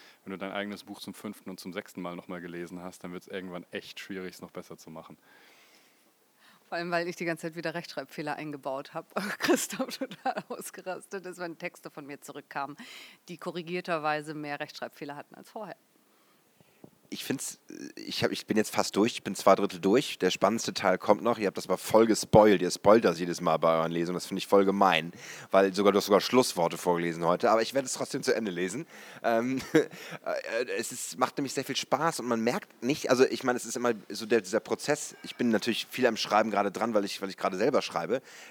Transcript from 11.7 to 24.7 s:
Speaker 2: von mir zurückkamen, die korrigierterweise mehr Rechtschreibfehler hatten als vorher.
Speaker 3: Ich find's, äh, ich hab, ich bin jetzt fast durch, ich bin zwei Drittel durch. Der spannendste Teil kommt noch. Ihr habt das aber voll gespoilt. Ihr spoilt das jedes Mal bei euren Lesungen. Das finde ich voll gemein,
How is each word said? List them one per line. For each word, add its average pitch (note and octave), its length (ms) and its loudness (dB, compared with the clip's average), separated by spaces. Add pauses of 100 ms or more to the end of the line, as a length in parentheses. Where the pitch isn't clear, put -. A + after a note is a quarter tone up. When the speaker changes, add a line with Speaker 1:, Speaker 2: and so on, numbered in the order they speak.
Speaker 2:
von D3 160 -16
mir C#3 140 -14
zurückkamen, C#3+ 560 -10 (520)
die F3 100 -12
korrigierterweise D#3+ 960 -4
mehr D3 260 -8
Rechtschreibfehler C#3+ 560 -10
hatten - 180 -16
als - 160 -20
vorher. G#3 260 -14 (1400)
Speaker 3:
Ich A2 120 -8
find's, - 340 -8 (100)
äh, - 320 -16
ich - 220 -6
hab, A#2 80 2
ich - 160 -6
bin G#2 100 0
jetzt G#2+ 160 2
fast - 220 0
durch, G#2 200 4
ich - 100 -10
bin G2+ 100 -4
zwei F#2+ 220 8
Drittel F#2+ 240 -2
durch. G2 380 4
Der F#2 120 4
spannendste A2+ 420 0
Teil F#2 240 2
kommt - 260 2
noch. A2+ 160 2
Ihr G#2 100 2
habt - 80 -2
das F#2 100 -8
aber F#2 100 2
voll A2+ 300 6
gespoilt. G#2+ 560 8
Ihr F2 80 0
spoilt A2 340 8
das F2 140 4
jedes E2+ 220 -4
Mal E2 160 2
bei E2 200 4
euren E2 140 2
Lesungen. E2+ 240 -2
Das F2 120 -6
finde G2 120 -6
ich - 80 -6
voll G2 180 6
gemein, F#2 480 4 (380)